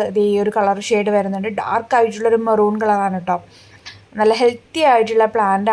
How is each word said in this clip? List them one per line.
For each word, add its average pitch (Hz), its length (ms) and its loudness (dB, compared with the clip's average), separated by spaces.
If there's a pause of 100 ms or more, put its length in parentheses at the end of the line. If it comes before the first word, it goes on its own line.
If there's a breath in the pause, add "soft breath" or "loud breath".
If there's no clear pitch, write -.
(160)
ദേ 208 60 2 (100)
ഈ 202 100 0
ഒരു 202 160 -2
കളർ 196 200 0 (120)
ഷെയ്ഡ് 208 260 0
വരുന്നുണ്ട്. 196 340 -4 (120)
ഡാർക്ക് 226 380 -2
ആയിട്ടുള്ളൊരു 226 380 0 (120)
മെറൂൺ 214 340 2
കളറാണ് 196 360 0
കേട്ടോ. 180 180 -4 (800 loud breath)
നല്ല 214 240 2
ഹെൽത്തി 240 480 -2
ആയിട്ടുള്ള 220 340 2 (100)
പ്ലാന്റ് 202 380 0